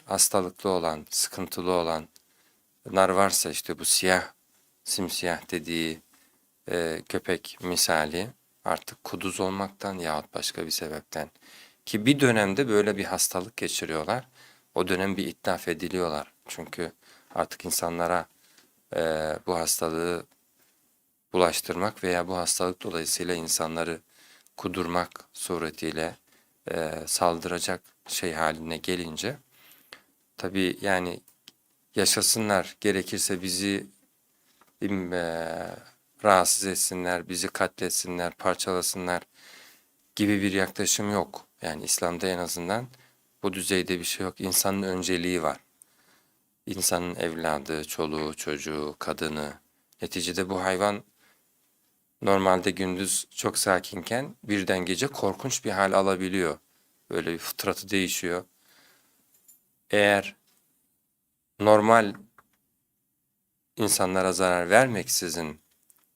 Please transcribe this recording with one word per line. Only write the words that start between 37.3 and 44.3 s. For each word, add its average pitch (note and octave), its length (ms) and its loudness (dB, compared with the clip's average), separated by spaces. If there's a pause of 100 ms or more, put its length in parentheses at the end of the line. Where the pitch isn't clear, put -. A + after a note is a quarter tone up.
katletsinler, F2+ 840 -2
parçalasınlar F2+ 920 -2 (920)
gibi G#2 260 2
bir G2 100 2
yaklaşım G2 600 0
yok. - 340 -4 (160)
Yani D#2 220 -6
İslam'da F2 420 -2
en F#2 120 -2
azından F2+ 480 -4 (560)
bu G2 100 0
düzeyde F#2 460 0
bir E2+ 60 -8
şey - 200 -4
yok. F#2 160 -8